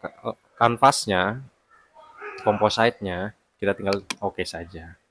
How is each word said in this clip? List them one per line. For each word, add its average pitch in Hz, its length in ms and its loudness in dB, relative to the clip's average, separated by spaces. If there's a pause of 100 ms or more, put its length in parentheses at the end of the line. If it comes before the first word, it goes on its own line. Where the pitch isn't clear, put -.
ka-, - 320 -10
eh, - 40 -14 (200)
kanvasnya, 117 880 4 (960)
composite-nya, 104 960 0 (240)
kita 98 160 0
tinggal 98 240 -2 (220)
oke 98 240 -6
saja. 85 500 -14 (140)